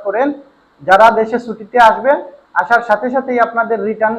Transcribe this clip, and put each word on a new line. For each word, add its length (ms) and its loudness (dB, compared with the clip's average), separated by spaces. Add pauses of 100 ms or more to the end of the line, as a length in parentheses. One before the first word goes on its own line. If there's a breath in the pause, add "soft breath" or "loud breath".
করেন, 300 -2 (480)
যারা 300 4
দেশে 280 -2
ছুটিতে 400 -6
আসবেন, 380 4 (360)
আসার 280 0
সাথে 280 -2
সাথেই 300 -2
আপনাদের 460 -2
রিটার্ন 340 -2